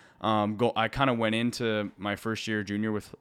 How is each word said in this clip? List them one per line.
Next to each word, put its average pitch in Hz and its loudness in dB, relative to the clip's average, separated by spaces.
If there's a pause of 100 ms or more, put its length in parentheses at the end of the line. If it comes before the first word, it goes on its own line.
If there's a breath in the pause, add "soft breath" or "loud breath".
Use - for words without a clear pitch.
(200 soft breath)
um, 107 2
go, 117 4
I 110 2
kinda 135 2
went 113 2
into 113 0
my 101 -4
first 110 -4
year 107 0
junior 104 -2
with 104 -6